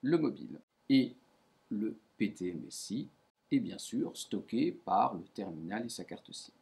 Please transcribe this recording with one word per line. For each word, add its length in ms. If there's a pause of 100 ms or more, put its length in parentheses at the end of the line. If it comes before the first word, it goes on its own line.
le 160
mobile. 400 (300)
Et 260 (540)
le 280 (200)
P 160
T 180
M 160
S 240
I 180 (440)
est 80
bien 180
sûr 380
stocké 560
par 420
le 80
terminal 640
et 20
sa 140
carte 300
sim. 300